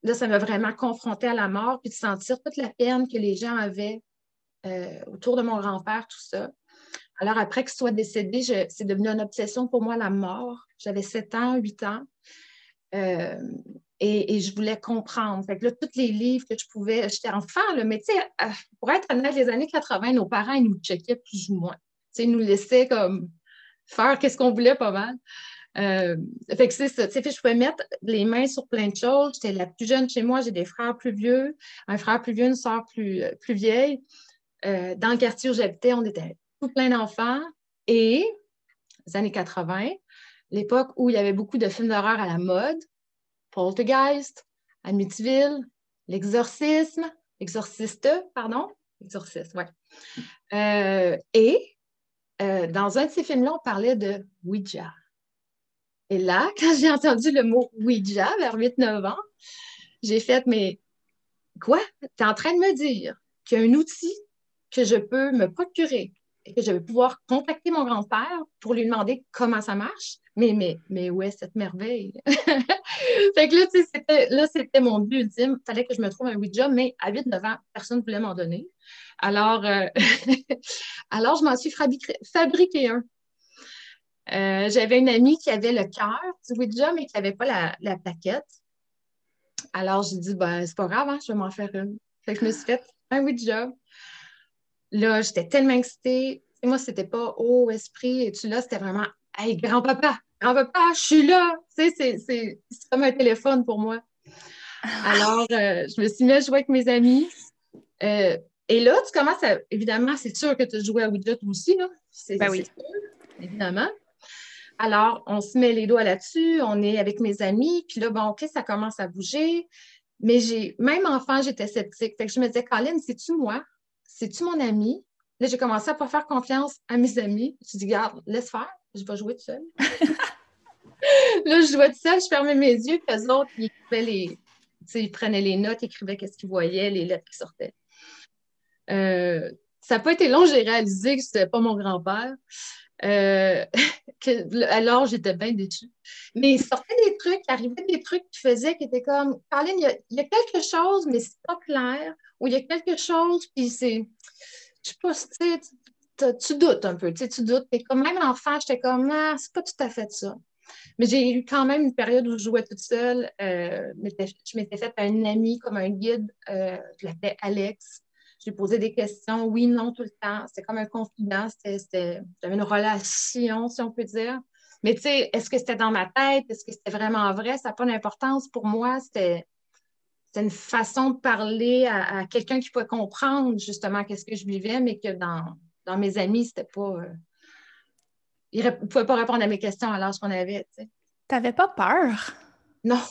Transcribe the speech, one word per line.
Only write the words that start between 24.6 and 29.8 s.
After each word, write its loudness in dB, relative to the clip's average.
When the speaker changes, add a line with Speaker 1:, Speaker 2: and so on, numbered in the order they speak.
Speaker 1:
pas -2
mal. -4
Euh, 0
fait 6
que 0
c'est -2
ça, -2
tu -8
sais, 0
fait -4
que -6
je -18
pouvais 4
mettre 2
les 0
mains 2
sur -6
plein -2
de -4
choses. 2
J'étais -4
la -4
plus -10